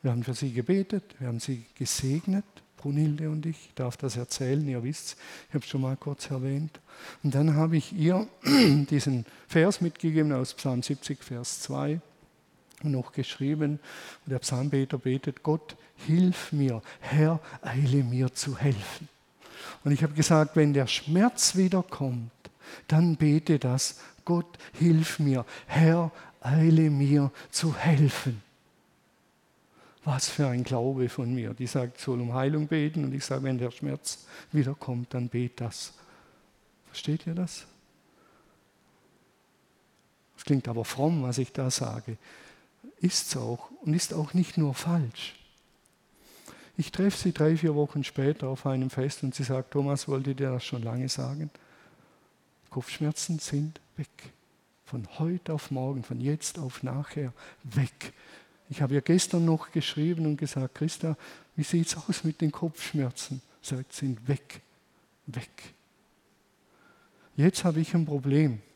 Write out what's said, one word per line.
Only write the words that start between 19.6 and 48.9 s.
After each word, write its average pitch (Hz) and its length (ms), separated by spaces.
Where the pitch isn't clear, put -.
Und 143 100
ich 143 100
habe 147 100
gesagt, 156 440
„Wenn 147 180
der 139 120
Schmerz 185 680
wieder 185 260
kommt, 123 480
dann 160 280
bete 151 420
das, 127 400
Gott, 170 340
hilf 160 440
mir, 135 260
Herr, 165 460
eile 160 500
mir 139 420
zu 156 240
helfen.“ 135 680
Was 135 240
für 147 180
ein 123 160
Glaube 127 460
von 123 260
mir. 113 180
Die 127 140
sagt, 123 320
ich - 60
soll 123 160
um 120 120
Heilung 147 360
beten 156 360
und 131 80
ich 143 120
sage, 135 180
„Wenn 131 160
der 120 140
Schmerz - 540
wieder 143 220
kommt, 123 400
dann 123 140
bet 120 320
das.“ - 340
Versteht - 400
ihr 165 80
das? 180 320
Es - 60
klingt 135 240
aber 113 160
fromm, 147 400
was 123 140
ich 127 140
da 127 180
sage. 113 460
Ist's - 360
auch 117 340
und 156 100
ist - 220
auch 156 180
nicht 175 240
nur 147 160
falsch. 160 640
Ich - 140
treffe 196 260
sie 175 140
drei, 156 240
vier 156 180
Wochen 147 300
später 139 440
auf 131 160
einem 131 240
Fest 135 360